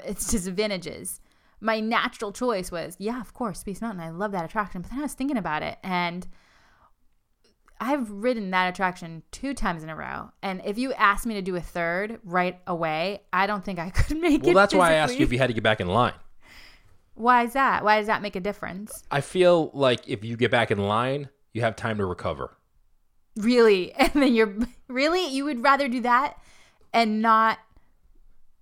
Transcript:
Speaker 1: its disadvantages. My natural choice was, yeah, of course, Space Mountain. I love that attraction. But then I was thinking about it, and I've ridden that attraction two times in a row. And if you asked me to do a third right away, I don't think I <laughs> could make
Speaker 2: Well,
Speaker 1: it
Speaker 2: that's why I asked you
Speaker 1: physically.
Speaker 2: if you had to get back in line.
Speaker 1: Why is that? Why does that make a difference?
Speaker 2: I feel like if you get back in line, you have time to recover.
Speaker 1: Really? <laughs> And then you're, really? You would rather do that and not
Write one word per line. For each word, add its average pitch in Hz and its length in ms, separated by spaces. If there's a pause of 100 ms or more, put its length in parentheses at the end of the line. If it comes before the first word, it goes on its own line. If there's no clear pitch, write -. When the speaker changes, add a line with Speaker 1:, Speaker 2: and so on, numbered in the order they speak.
Speaker 1:
its - 240
disadvantages. 190 880 (400)
My 220 200
natural 226 540
choice 220 380
was, 165 280
yeah, 233 220
of - 120
course, 214 280
Space 202 200
Mountain. 214 220
I 165 60
love 196 240
that 175 120
attraction. 185 360
But 170 100
then 247 80
I 302 40
was 285 100
thinking 269 240
about 160 260
it, - 180
and 175 460 (1500)
I've 254 320
ridden 208 400
that 185 180
attraction 180 600
two 277 220
times 165 300
in 156 60
a 156 60
row. 139 340 (120)
And 185 240
if 208 120
you 262 160
asked 202 320
me 226 100
to 196 60
do 185 140
a 175 60
third 175 640
right 180 440
away, 165 540 (120)
I 190 140
don't 202 180
think 185 140
I 170 100
<laughs> - 20
could - 280
make 320 240
Speaker 2:
Well, 349 80
Speaker 1:
it 349 40
Speaker 2:
that's 202 180
why 175 180
I - 40
asked 156 180
you 262 60
Speaker 1:
physically. - 60
Speaker 2:
if - 80
you 123 60
had 131 80
to 123 60
get 107 100
back 110 160
in 90 80
line. 107 260 (1000)
Speaker 1:
Why 240 280
is 226 100
that? 262 300
Why 214 140
does 214 100
that 214 140
make 202 140
a 190 40
difference? 196 720
Speaker 2:
I 139 100
feel 175 520
like 127 340
if 107 180
you 113 100
get 113 160
back 117 200
in 101 80
line, 123 500 (240)
you 113 80
have 113 140
time 113 240
to 101 60
recover. 82 520 (800)
Speaker 1:
Really? 220 560
<laughs> - 40
And 254 160
then 277 200
you're, 220 220 (320)
really? 311 400
You 269 180
would 262 180
rather 277 240
do 247 140
that 247 340 (580)
and 220 280
not 220 360 (1040)